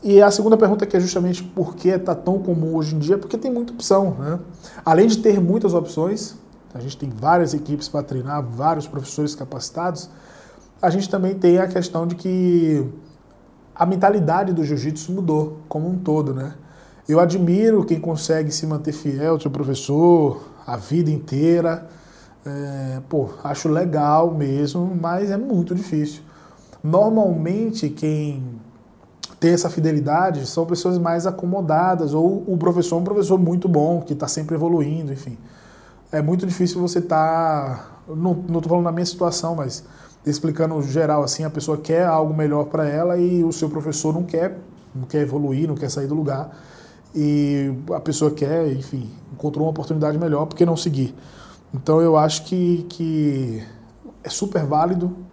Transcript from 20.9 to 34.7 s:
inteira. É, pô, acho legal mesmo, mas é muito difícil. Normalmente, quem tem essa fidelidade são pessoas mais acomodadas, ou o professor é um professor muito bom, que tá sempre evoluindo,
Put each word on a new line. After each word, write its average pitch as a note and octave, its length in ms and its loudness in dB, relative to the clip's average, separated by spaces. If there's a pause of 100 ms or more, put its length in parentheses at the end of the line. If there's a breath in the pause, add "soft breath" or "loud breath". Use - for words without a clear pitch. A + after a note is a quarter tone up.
inteira. E3 800 0 (560 loud breath)
É, C#3 640 -8
pô, C#3+ 220 -2 (120)
acho C#3 260 -4
legal D#3 640 2
mesmo, D3 680 -2
mas F3+ 300 -2
é G3 60 -2
muito G3+ 380 -2
difícil. D3+ 480 -4 (600 loud breath)
Normalmente, F#3+ 1080 2
quem C#3+ 720 -4 (800)
tem E3+ 120 6
essa F3 180 0
fidelidade D#3 760 0
são E3 200 -2
pessoas F3+ 320 0
mais E3+ 280 0
acomodadas, F3 840 0
ou F3+ 340 2
o F#3+ 100 0
professor E3+ 400 2
é E3+ 40 0
um F3 40 -2
professor G3 340 2
muito F3+ 300 2
bom, E3 320 2
que - 140 -6
tá C#3+ 140 -6
sempre D#3 260 -4
evoluindo, D#3 580 0